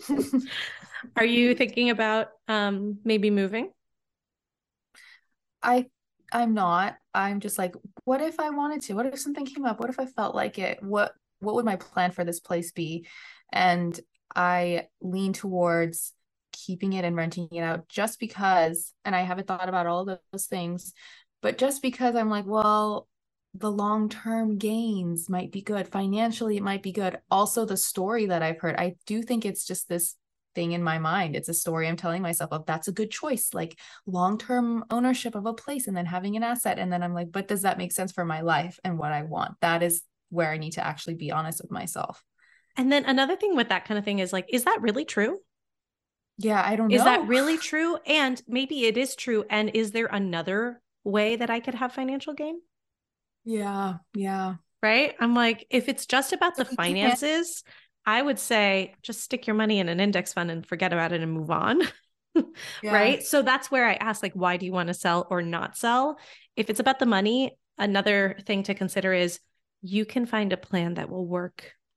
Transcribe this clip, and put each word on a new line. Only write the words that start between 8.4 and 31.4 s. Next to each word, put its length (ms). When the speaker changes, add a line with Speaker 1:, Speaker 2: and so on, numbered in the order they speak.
Speaker 1:
wanted 340
to? 100
What 120
if 140
something 260
came 200
up? 140
What 100
if 100
I 60
felt 300
like 240
it? 240
What, 300
what 160
would 100
my 120
plan 340
for 120
this 160
place 320
be?" 360
And 460
I 520
lean 320
towards 800
keeping 420
it 120
and 100
renting 360
it 100
out 260
just 320
because, 720
and 100
I 60
haven't 260
thought 220
about 180
all 220
of 100
those 160
things, 460
but 160
just 240
because 340
I'm 140
like, 160
Well, 640
the 180
long-term 880
gains 720
might 220
be 100
good. 260
Financially, 680
it 60
might 200
be 80
good. 280
Also, 340
the 120
story 500
that 160
I've 160
heard, 160
I 200
do 180
think 220
it's 200
just 220
this 280
thing 160
in 100
my 140
mind. 380
It's 140